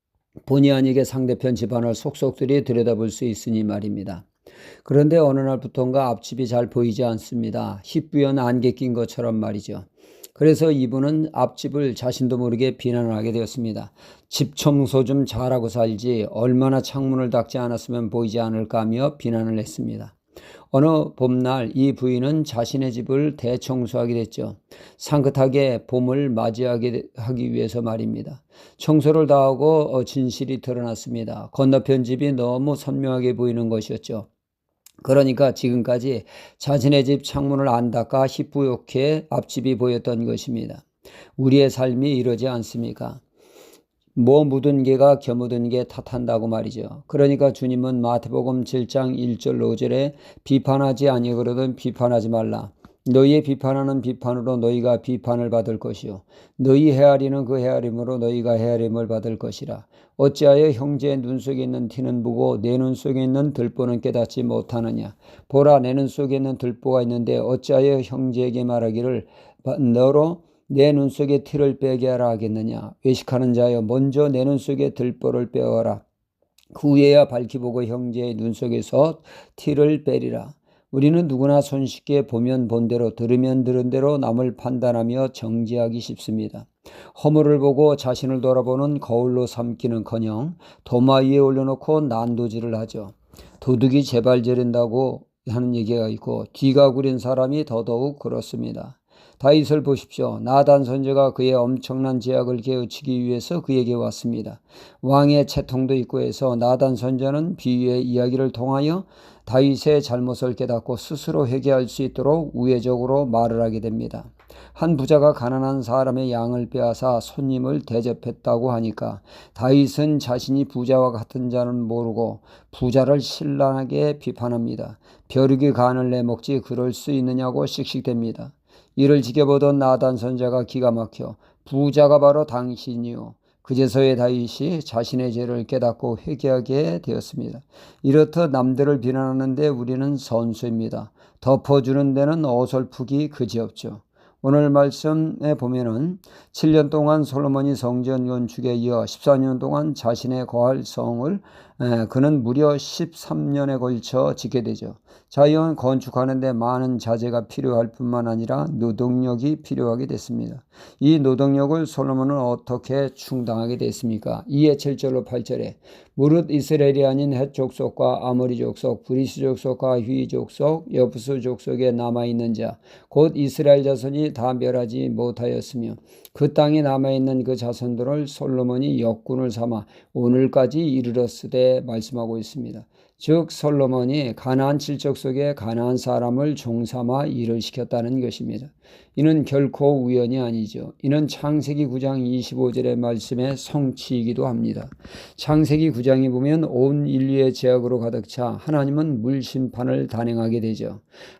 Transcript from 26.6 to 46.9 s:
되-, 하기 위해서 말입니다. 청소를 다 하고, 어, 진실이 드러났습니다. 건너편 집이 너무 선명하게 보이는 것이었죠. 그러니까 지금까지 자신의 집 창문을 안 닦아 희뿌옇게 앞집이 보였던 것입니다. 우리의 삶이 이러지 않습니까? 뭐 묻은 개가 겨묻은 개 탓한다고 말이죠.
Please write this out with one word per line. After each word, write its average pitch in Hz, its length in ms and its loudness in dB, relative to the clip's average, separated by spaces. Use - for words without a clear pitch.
되-, 117 100 -6
하기 123 360 -4
위해서 117 280 -2
말입니다. 113 600 -6
청소를 156 500 4
다 139 140 6
하고, 143 540 4
어, 127 100 0
진실이 131 560 -4
드러났습니다. 117 920 -8
건너편 135 520 4
집이 131 280 -2
너무 127 440 -2
선명하게 131 600 -2
보이는 117 340 -2
것이었죠. 110 560 -6
그러니까 135 500 4
지금까지 120 720 -2
자신의 139 480 4
집 139 180 0
창문을 139 440 -2
안 120 220 2
닦아 117 360 0
희뿌옇게 139 1040 -2
앞집이 123 480 -4
보였던 120 480 -2
것입니다. 117 580 -8
우리의 135 320 6
삶이 131 440 0
이러지 123 340 0
않습니까? 120 720 -8
뭐 139 280 6
묻은 135 360 2
개가 135 360 6
겨묻은 120 500 -4
개 123 160 -2
탓한다고 117 640 -4
말이죠. 113 580 -6